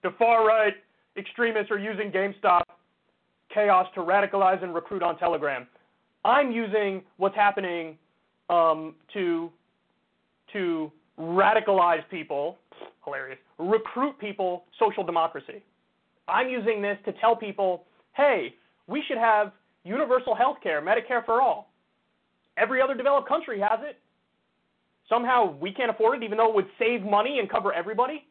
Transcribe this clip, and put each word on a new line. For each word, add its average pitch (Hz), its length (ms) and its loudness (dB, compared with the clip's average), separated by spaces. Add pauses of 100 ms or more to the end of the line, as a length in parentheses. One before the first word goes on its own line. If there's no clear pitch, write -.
The 185 140 -4
far-right 220 560 4 (440)
extremists 214 540 -4
are 208 60 -2
using 202 340 -6
GameStop 190 500 2 (920)
chaos 202 420 4
to 190 60 -6
radicalize 190 640 2
and 175 100 -8
recruit 170 300 -6
on 170 140 -2
Telegram. 147 500 -2 (580)
I'm 262 260 4
using 208 520 -2 (140)
what's 196 180 0
happening, 180 640 0 (520)
um, 160 460 2 (180)
to, 170 380 -2 (1000)
to 165 380 -4 (280)
radicalize 180 920 2
people, 156 480 -6 (460)
hilarious, 135 340 -10 (200)
recruit 220 600 -2
people, 185 440 -6 (160)
social 208 240 2
democracy. 165 580 -4 (680)
I'm 214 200 0
using 226 340 -2
this 202 240 -2
to 202 80 -6
tell 233 220 2
people, 196 480 -4 (300)
"Hey, 226 420 0 (320)
we 277 200 -6
should 269 100 -4
have 214 340 2 (320)
universal 254 500 0
health 262 280 0
care, 156 200 -2
Medicare 226 440 -2
for 233 160 2
all. 208 300 0 (840)
Every 254 240 2
other 269 140 2
developed 269 320 0
country 277 320 -4
has 214 220 0
it. 294 180 -14 (1080)
Somehow 233 520 2
we 190 140 -6
can't 247 160 -2
afford 226 320 2
it, 226 40 -8
even 214 120 -4
though 226 120 4
it 220 60 0
would 196 220 0
save 233 260 0
money 214 360 0
and 196 100 -4
cover 202 240 -2
everybody." 220 580 -4